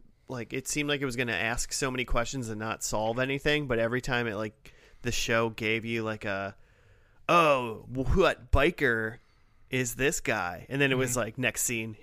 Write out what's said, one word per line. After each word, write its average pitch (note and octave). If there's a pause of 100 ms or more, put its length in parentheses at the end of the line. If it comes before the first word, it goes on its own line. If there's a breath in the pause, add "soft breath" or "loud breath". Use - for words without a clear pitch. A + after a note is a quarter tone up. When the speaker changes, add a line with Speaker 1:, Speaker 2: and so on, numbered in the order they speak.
(280)
Speaker 1:
like, A#2+
it C3
seemed D3
like C#3+
it C#3
was B2
gonna A#2+
ask A2
so C#3
many B2+
questions A#2+
and A2
not A2
solve A2+
anything, C#3
but B2
every A#2
time A#2+
it, G#2+
like, A2 (300 soft breath)
the A#2+
show A#2
gave A2
you, A#2
like, A2
a, G2 (720 soft breath)
"Oh, C3+
wh-, B2+
what D#3+
biker B2 (520)
is B2+
this C3+
guy?" F2+
And C#3
then C#3
it C3
was B2+
Speaker 2:
Mm-hmm. B2
Speaker 1:
like, A2
"Next B2+
scene, A2+